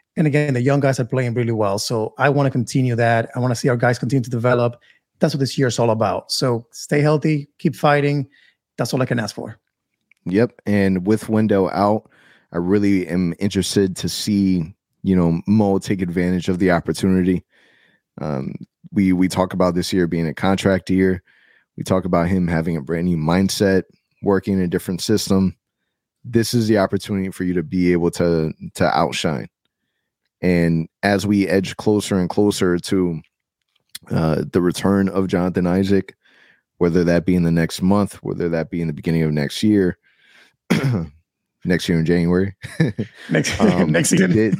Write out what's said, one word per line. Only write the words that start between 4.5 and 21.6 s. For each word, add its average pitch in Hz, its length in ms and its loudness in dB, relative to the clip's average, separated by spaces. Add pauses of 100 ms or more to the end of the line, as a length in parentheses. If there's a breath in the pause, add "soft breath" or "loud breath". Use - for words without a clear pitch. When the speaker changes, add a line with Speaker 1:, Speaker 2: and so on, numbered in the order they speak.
Speaker 1:
That's 160 140 2
what 147 60 -4
this 131 160 -2
year 135 120 0
is 117 100 -2
all 117 120 2
about. 107 420 -2
So 120 400 -2
stay - 280 -2
healthy, 151 480 0 (100)
keep 147 180 -2
fighting. 143 520 0 (480 soft breath)
That's - 160 -4
all 131 100 -2
I 123 40 0
can 120 140 -2
ask 104 160 -8
for. - 220 -12 (680)
Speaker 2:
Yep. 101 420 0
And 98 400 2
with 107 220 0
Wendell 104 420 2
out, 104 400 0 (420 soft breath)
I - 40 -8
really 95 500 2
am 85 320 0
interested 95 580 0
to 90 120 -6
see, 95 640 -2 (280)
you 95 120 2
know, 85 320 2
Mo 101 320 2
take 95 240 -4
advantage 90 460 -2
of 90 100 -2
the 92 140 2
opportunity. 90 720 0 (760 soft breath)
Um, 69 340 -6 (360)
we, 95 220 2
we 90 160 2
talk 92 240 -2
about 90 220 2
this 87 180 -2
year 90 160 2
being 82 180 -2
a 76 80 -6
contract 95 560 0
year. 92 320 2 (540 soft breath)